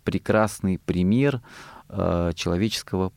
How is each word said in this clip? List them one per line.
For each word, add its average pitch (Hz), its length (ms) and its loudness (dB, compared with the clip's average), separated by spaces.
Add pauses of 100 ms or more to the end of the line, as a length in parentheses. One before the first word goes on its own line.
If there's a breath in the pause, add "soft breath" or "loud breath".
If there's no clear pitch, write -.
прекрасный 101 760 0
пример, 117 600 2 (480 loud breath)
э, 87 460 0
человеческого 95 840 -2